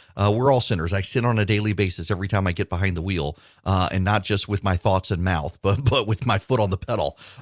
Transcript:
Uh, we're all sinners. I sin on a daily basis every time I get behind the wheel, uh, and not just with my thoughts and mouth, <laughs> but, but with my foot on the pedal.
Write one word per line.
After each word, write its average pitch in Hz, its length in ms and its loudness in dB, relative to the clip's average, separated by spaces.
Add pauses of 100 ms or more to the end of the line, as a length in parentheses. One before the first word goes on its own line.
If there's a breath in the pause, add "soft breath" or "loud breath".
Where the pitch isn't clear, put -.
(160 soft breath)
Uh, 104 200 2
we're 131 160 4
all 127 100 4
sinners. 85 300 -2
I 98 100 0
sin 120 240 -2
on 120 120 2
a 104 80 2
daily 104 280 0
basis 90 360 -2
every 95 180 -2
time 95 200 0
I 87 60 0
get 98 160 -4
behind 90 280 -2
the 80 40 -4
wheel, 82 360 -4 (280 soft breath)
uh, 92 260 2
and 95 120 0
not 101 200 2
just - 240 -2
with 101 160 -4
my 95 120 2
thoughts 95 360 0
and 87 120 -2
mouth, 85 360 -2
<laughs> - 20 -14
but, 160 220 0
but 123 240 2
with 110 180 -2
my 104 140 2
foot 127 200 0
on 101 100 2
the 92 80 -2
pedal. 98 400 -4 (240 loud breath)